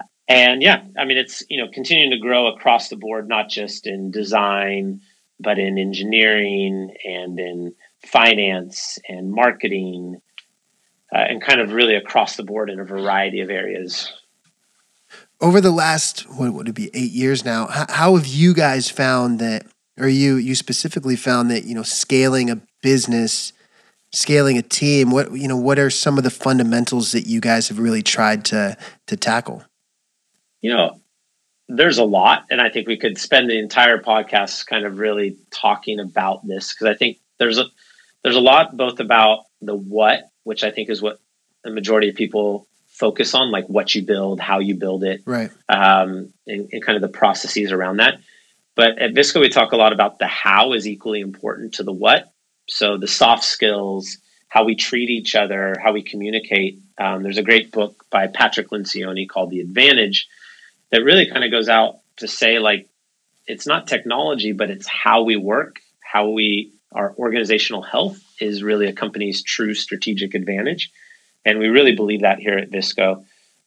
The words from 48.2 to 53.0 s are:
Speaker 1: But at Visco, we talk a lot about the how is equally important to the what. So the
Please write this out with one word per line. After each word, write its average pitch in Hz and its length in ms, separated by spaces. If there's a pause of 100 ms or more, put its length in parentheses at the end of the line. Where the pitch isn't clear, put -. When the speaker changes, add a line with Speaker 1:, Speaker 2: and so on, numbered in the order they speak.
Speaker 1:
But 113 240
at 117 140
Visco, 143 260
we 135 100
talk 120 220
a 120 60
lot 110 160
about 104 260
the 95 80
how 107 460
is 107 140
equally 107 340
important 107 540
to - 80
the 95 100
what. 110 400 (340)
So 104 300
the 95 100